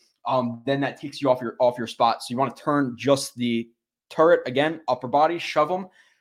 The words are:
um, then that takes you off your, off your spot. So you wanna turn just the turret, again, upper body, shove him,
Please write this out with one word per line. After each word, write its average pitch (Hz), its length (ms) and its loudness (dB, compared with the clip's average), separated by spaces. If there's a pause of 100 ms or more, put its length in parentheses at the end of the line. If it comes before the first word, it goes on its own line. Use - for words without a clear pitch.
(260)
um, 120 400 -2
then 139 160 0
that 127 180 -4
takes 143 220 -12
you 139 80 2
off 127 120 2
your, 117 180 -6
off 123 180 2
your 117 100 -8
spot. 117 360 0
So - 80 -12
you 120 60 -6
wanna 131 180 -2
turn 143 420 -2
just 135 380 0
the 117 340 -2 (400)
turret, 165 360 4
again, 147 420 0
upper 147 200 -4
body, 156 300 2
shove 151 320 0
him, 185 180 -4 (340)